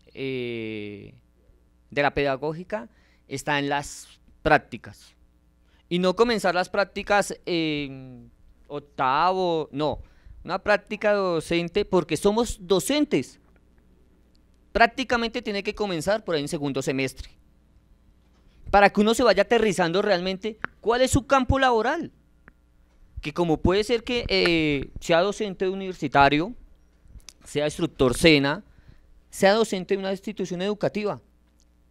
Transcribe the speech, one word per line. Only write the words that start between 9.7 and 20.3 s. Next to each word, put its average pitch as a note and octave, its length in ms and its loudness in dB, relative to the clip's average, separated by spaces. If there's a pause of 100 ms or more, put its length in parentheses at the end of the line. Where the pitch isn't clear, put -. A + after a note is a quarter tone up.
no, C#3 300 -4 (420)
una F3+ 160 -6
práctica G#3 540 0
docente, F3 720 -2
porque D#3+ 320 0
somos A3 440 0
docentes. F#3+ 800 0 (1300)
Prácticamente A#3 680 0
tiene G3+ 220 -4
que G#3 120 -6
comenzar G3 480 -2
por E3+ 120 -2
ahí C#3+ 60 0
en C#3+ 60 -6
segundo C#3+ 340 -4
semestre, C3 480 -4 (1400)
para G3+ 200 6
que G3+ 120 2
uno G#3+ 120 4
se B3+ 100 0
vaya G3+ 200 6
aterrizando G3 580 2
realmente F#3+ 560 -2 (240)